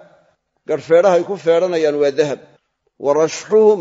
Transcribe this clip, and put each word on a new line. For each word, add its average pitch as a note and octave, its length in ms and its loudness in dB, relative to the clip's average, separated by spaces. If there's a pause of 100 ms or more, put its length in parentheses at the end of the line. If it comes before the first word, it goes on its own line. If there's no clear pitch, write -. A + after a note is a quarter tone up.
(680)
garhfeedhahay E3+ 560 2
ku F#3+ 120 -10
feedhanayaan E3 600 -2
waa C#3+ 140 0
dahab. C#3 300 -4 (600)
Wa C3+ 140 -2
rashxuhum, G3+ 680 0